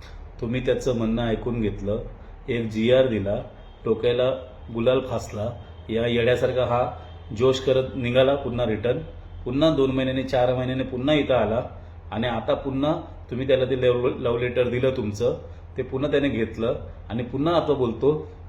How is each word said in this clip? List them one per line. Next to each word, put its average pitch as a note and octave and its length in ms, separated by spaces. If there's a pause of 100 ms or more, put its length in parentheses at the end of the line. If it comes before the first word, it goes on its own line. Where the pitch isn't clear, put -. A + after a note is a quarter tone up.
(420)
तुम्ही B2 240
त्याचं B2+ 300
म्हणणं A#2 320
ऐकून A#2 340
घेतलं, G2+ 380 (480)
एक A#2 220
जीआर B2 380
दिला, G#2 280 (480)
डोक्याला A#2+ 460 (440)
गुलाल A#2+ 260
फासला, A#2 500 (400)
या A2+ 180
येड्यासारखा A#2+ 580
हा A#2+ 260 (460)
जोश C3 220
करत C3 240 (120)
निघाला C3 400
पुन्हा B2 300
रिटर्न, A2+ 320 (480)
पुन्हा C#3+ 240
दोन C3+ 220
महिन्याने, C3 320
चार B2+ 320
महिन्याने B2+ 280
पुन्हा B2+ 320
इथं C3+ 180
आला A2+ 300 (480)
आणि A2+ 160
आता A#2 260
पुन्हा C#3 400 (380)
तुम्ही B2+ 160
त्याला C3 180
ते B2+ 220
लव, B2 300
लव A#2 200
लेटर B2 300
दिलं B2 220
तुमचं, A#2+ 480 (400)
ते C3 40
पुन्हा C3 300
त्याने C#3+ 180
घेतलं A2+ 460 (340)
आणि A#2 140
पुन्हा C#3+ 320
आता D3+ 180
बोलतो B2+ 580 (180)